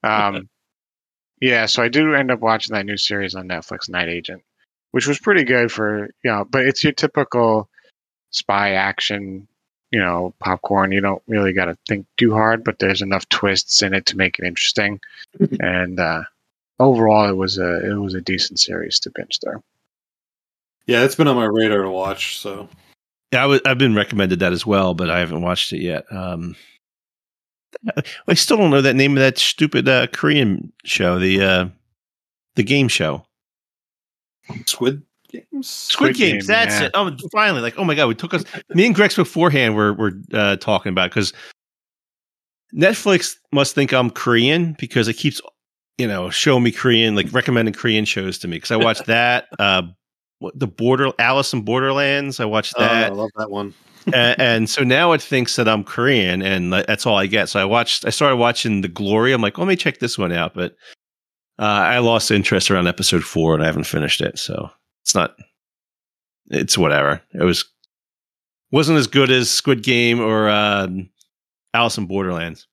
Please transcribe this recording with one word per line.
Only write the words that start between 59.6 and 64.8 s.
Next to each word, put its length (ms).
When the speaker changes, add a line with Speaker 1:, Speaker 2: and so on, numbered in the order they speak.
Speaker 2:
me 80
check 240
this 180
one 140
out," 200
but, 200
uh, 20
I 380
lost 320
interest 360
around 200
episode 360
four, 300
and 80
I 40
haven't 180
finished 360
it. 200
So 280